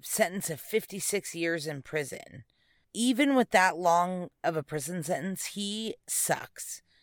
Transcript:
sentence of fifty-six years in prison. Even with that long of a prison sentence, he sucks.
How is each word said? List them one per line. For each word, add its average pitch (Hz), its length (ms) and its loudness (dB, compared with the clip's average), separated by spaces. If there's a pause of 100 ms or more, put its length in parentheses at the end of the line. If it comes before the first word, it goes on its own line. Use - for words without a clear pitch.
sentence 185 500 0
of 147 100 -6
fifty-six - 720 -2
years 165 320 -2
in 147 160 -6
prison. - 640 -6 (500)
Even 254 400 4
with 254 180 4
that 185 260 6
long 175 520 2 (140)
of 165 120 0
a 156 60 0
prison 156 400 -6
sentence, 170 460 -4
he 208 480 -6 (120)
sucks. - 760 -4 (200)